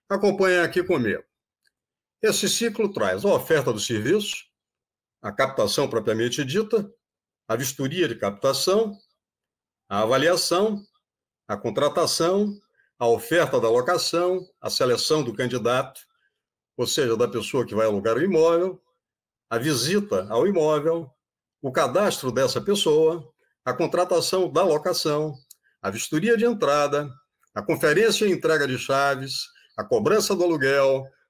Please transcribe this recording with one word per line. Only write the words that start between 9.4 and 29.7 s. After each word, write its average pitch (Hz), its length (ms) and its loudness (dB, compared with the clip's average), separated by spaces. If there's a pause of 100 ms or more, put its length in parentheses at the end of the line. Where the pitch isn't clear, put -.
a 101 120 -2
avaliação, 165 800 0 (640)
a 104 100 -6
contratação, 165 960 0 (460)
a 120 80 0
oferta 131 540 0
da 113 80 2
locação, 175 720 0 (200)
a - 100 -8
seleção 156 520 0
do 120 120 -6
candidato, 123 680 -2 (760)
ou 123 100 -2
seja, 117 300 0
da 117 120 2
pessoa 113 380 -4
que 107 80 -8
vai 110 120 2
alugar 107 300 0
o 139 60 0
imóvel, 175 580 2 (720)
a 117 80 -2
visita 135 720 -2
ao 120 160 2
imóvel, 160 640 0 (500)
o 135 100 -6
cadastro 143 600 0
dessa 127 260 0
pessoa, 160 680 2 (360)
a 147 100 -4
contratação 175 760 0
da 156 120 2
locação, 156 720 0 (480)
a 98 80 -4
vistoria 165 480 0
de 226 80 2
entrada, 147 680 0 (420)
a 208 60 -6
conferência 220 640 2
e 196 80 2
entrega 156 340 2
de 127 120 -2
chaves, 135 640 -2 (340)